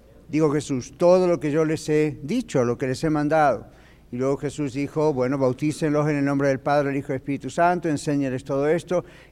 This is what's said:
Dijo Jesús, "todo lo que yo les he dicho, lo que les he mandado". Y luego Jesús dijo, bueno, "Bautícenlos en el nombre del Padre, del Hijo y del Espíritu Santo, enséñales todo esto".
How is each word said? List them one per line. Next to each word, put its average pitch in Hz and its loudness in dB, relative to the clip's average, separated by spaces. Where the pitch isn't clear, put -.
Dijo 156 2
Jesús, 139 -4
"todo 180 4
lo 170 2
que 151 -4
yo 156 2
les 156 -4
he 151 0
dicho, 156 -2
lo 120 0
que 135 -4
les 127 -4
he 160 2
mandado". 147 2
Y 123 -10
luego 135 0
Jesús 143 -6
dijo, 147 0
bueno, 127 0
"Bautícenlos 147 0
en 151 0
el 139 0
nombre 139 2
del 135 0
Padre, 143 2
del 139 -2
Hijo 143 -6
y 143 -4
del 131 -4
Espíritu 135 -6
Santo, 175 2
enséñales 135 -2
todo 139 -2
esto". 170 0